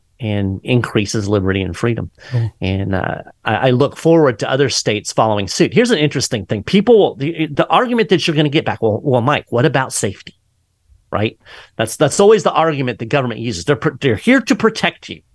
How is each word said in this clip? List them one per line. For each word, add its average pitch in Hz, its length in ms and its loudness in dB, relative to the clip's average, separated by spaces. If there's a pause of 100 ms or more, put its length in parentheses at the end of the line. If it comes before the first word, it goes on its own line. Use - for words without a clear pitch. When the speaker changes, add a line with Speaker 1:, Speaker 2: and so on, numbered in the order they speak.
(180)
Speaker 1:
and 101 460 -4
increases 110 640 -2
liberty 98 340 0
and 87 140 -6
freedom. - 340 -4 (200)
Speaker 2:
Cool. 117 200 -2 (100)
Speaker 1:
And, 95 340 -2
uh, - 280 -4 (220)
I, 113 100 0 (140)
I - 20 4
look 123 260 2
forward 156 420 4
to 127 120 -4
other 131 200 2
states 107 420 -4
following 107 340 0
suit. - 280 0
Here's 233 160 2
an 208 80 2
interesting 131 480 -2
thing. 107 180 -4
People, 202 520 4
the, 160 300 -4
the 147 220 -2
argument 226 400 2
that 175 180 2
you're 170 80 0
gonna 151 140 2
get 139 160 0
back, 101 180 -6
"Well, 107 220 0
well, 127 160 2
Mike, 127 300 0
what 120 160 2
about 131 260 -2
safety?" - 420 -6 (800)
Right? 101 260 -2 (380)
That's, 113 200 -2
that's 151 220 2
always 202 240 6
the 196 100 0
argument 139 460 -2
the 120 80 -10
government 123 340 -2
uses. 113 260 -6
They're 147 100 2
pr-, 160 140 -2 (100)
they're 123 160 2
here 262 240 2
to - 160 0
protect - 520 -2
you. 82 140 -16 (120)